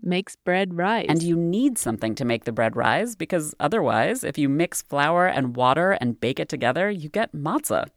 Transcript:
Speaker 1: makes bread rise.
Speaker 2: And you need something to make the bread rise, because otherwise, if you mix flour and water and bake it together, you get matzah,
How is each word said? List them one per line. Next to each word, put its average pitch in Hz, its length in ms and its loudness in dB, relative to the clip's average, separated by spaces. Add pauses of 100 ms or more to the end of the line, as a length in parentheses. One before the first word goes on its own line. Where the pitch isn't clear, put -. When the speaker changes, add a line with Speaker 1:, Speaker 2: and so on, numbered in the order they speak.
Speaker 1:
makes 185 340 -2
bread 185 400 0
rise. 196 320 0
Speaker 2:
And 165 140 2
you 170 140 2
need 208 420 2
something 110 380 -2
to 135 80 -4
make 117 200 -2
the 120 80 -4
bread 113 240 0
rise, 151 400 0
because 156 420 -4
otherwise, 175 640 0
if 143 120 -4
you 143 140 2
mix 160 320 0
flour 160 440 2
and 131 300 0
water 139 360 4
and 120 280 -2
bake 127 180 -2
it - 120 -4
together, 143 400 0
you 165 180 -6
get 214 260 -2
matzah, 156 520 -2 (100)